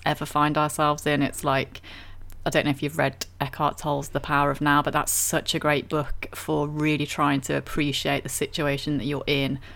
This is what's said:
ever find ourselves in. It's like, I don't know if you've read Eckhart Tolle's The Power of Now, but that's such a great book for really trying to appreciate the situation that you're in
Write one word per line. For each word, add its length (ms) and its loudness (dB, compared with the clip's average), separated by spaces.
ever 220 0
find 320 2
ourselves 480 2
in. 160 4
It's 220 -2
like, 360 0
I 60 2
don't 160 4
know 40 2
if 120 -2
you've 160 -4
read 260 0
Eckhart 380 -2
Tolle's 320 -2
The 100 -2
Power 300 2
of 100 -2
Now, 220 6
but 100 0
that's 200 0
such 420 0
a 40 2
great 300 2
book 460 -2
for 340 -2
really 380 0
trying 360 2
to 140 0
appreciate 680 0
the 60 -8
situation 680 -2
that 60 -4
you're 220 -2
in 340 0